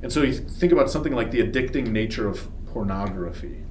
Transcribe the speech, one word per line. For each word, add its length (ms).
And 100
so 120
you 100
think 380
about 180
something 240
like 160
the 100
addicting 480
nature 400
of 200
pornography. 960